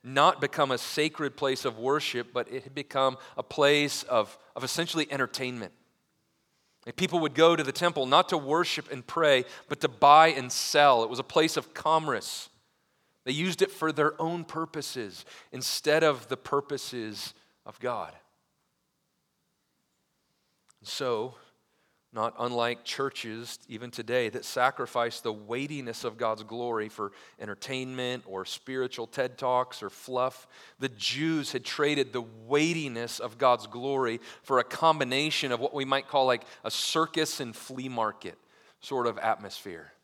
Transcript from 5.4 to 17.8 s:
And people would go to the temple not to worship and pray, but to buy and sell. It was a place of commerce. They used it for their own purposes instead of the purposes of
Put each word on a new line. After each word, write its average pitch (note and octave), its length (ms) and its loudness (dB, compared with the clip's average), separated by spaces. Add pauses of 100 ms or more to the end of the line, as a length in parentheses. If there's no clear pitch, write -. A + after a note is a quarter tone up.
And A#2 80 -12
people F3 240 -2
would D3 160 0
go E3 220 8
to D#3 80 -2
the C3+ 80 -4
temple D#3+ 340 0
not D#3+ 220 6
to E3+ 100 0
worship D3+ 540 -2
and B2+ 120 -10
pray, C#3+ 400 4 (240)
but D3 120 -8
to D#3 80 0
buy D3 400 10
and C3 240 -2
sell. C#3+ 500 6
It A2+ 80 -2
was B2 80 -6
a C3 60 -6
place E3 320 2
of - 180 -6
commerce. D#3 760 -2 (760)
They B2+ 80 -2
used E3 280 -2
it F#3 120 2
for D#3 180 -2
their D3+ 320 2
own E3+ 220 -4
purposes C#3+ 800 -8 (260)
instead D3+ 540 2
of C#3 240 2
the C3 80 -2
purposes B2 1000 -6 (320)
of - 140 -20